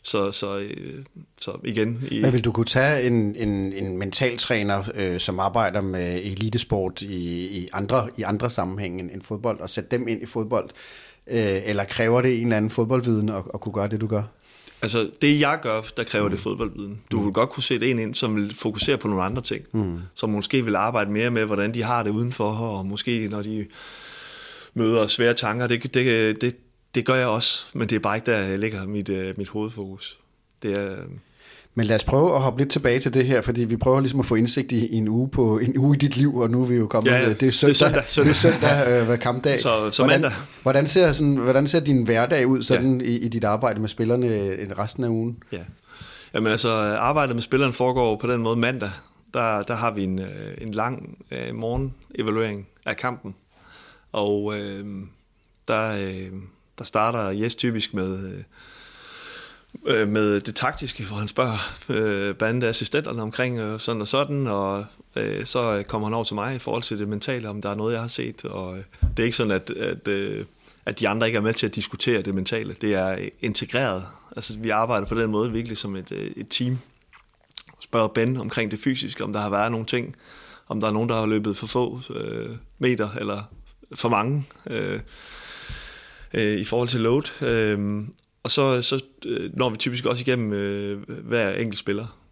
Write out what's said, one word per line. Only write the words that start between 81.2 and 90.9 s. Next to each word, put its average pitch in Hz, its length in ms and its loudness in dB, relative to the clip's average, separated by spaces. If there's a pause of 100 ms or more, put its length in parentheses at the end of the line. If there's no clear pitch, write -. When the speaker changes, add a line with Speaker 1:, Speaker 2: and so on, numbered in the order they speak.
Speaker 1:
løbet 107 320 0
for 113 100 -8
få, 123 320 -2 (160)
øh, 55 340 -6 (300)
meter, 110 300 2 (100)
eller 104 220 -6 (540)
for - 140 -2
mange. 123 340 2 (260)
Øh, 104 300 -4 (1300)
øh, 107 260 0
i 98 40 -2
forhold 120 260 0
til 123 120 0
load. 120 420 0
Øhm, 107 720 0 (300)
og 120 80 -2
så, 131 300 4
så, 135 180 0 (260)
øh, 110 320 -4
når 127 120 2
vi 113 80 -6
typisk 123 280 -4
også 120 160 0
igennem, 120 320 0
øh, 101 560 -4